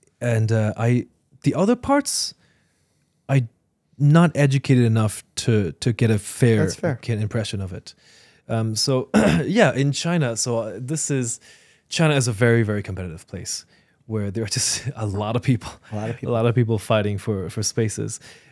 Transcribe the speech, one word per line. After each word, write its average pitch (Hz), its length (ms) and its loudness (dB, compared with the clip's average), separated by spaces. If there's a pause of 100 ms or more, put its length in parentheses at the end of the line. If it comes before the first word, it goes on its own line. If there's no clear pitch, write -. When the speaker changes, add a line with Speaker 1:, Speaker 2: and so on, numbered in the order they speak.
(200)
Speaker 1:
and, 113 300 0
uh, 107 260 2
I, 120 300 2 (380)
the 147 100 2
other 202 220 2
parts, - 580 -2 (960)
I 135 180 2 (500)
not 151 380 6
educated 135 500 4
enough 110 380 2 (140)
to, 104 340 2
to - 220 -2
get 110 180 2
a 107 80 2
fair, 110 460 2
Speaker 2:
That's 98 100 -2
fair. 147 260 -4
Speaker 1:
get 117 180 -4
an 104 40 -2
impression 107 380 -4
of 92 120 -8
it. - 220 -16 (540)
Um, 113 260 -2
so 131 360 0
<clears throat> 202 360 2
yeah, 202 260 4
in 139 200 0
China, 147 440 -2
so, 120 220 -2
uh, 107 220 -6
this 143 320 -6
is, 123 260 -2 (500)
China 156 280 2
is 127 100 2
a 123 60 -2
very, 117 320 4
very 104 180 -2
competitive 90 460 -10
place - 360 -12 (420)
where 104 260 -4
there 113 100 -4
are 107 60 -4
just - 440 -4
<laughs> - 40 -18
a 110 100 -4
lot 104 300 -2
of 117 60 0
people, - 280 0 (220)
Speaker 2:
A 110 40 -8
lot 110 140 -6
of - 60 -8
Speaker 1:
a - 20 -20
Speaker 2:
people. 120 160 -4
Speaker 1:
lot 113 120 2
of 113 100 2
people 113 240 2
fighting 104 380 0
for, 95 320 -4
for 110 120 -6
spaces. 110 560 -4 (340)